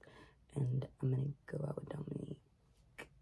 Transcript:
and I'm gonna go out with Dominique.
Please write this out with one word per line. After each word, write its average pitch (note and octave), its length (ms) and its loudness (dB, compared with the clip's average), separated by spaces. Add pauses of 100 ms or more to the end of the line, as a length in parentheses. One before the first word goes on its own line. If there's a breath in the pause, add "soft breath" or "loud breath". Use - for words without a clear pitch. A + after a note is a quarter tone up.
(560 loud breath)
and C3 300 4 (140)
I'm C3 100 4
gonna C3 120 4 (240)
go D3 220 -2
out D3 80 -2
with - 140 -6
Dominique. - 480 -4 (840)